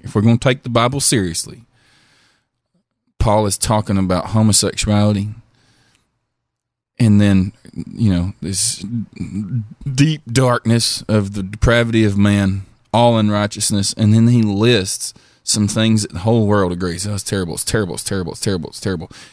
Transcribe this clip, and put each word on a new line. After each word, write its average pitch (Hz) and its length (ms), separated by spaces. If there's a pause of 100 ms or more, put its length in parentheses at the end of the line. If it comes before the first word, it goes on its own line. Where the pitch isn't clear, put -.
if - 120
we're 104 80
gonna 117 140
take 131 260
the - 60
Bible 120 320
seriously, 101 640 (1500)
Paul 107 280
is 98 120
talking 107 400
about 90 280
homosexuality 104 1040 (1700)
and 107 220
then, 98 320 (220)
you - 380
know, 90 280
this 92 440 (1080)
deep 151 380
darkness 117 760
of 101 240
the 101 100
depravity 113 640
of 101 120
man, 101 480 (280)
all 117 260
unrighteousness, 104 760
and 107 200
then 113 140
he 120 140
lists 104 720 (280)
some 104 240
things 110 360
that - 100
the 87 80
whole 113 260
world 101 240
agrees, 90 360
"Oh, 104 80
it's 98 100
terrible, 92 300
it's - 100
terrible, 104 300
it's - 100
terrible, 95 280
it's - 80
terrible, 92 300
it's - 100
terrible." 90 300 (220)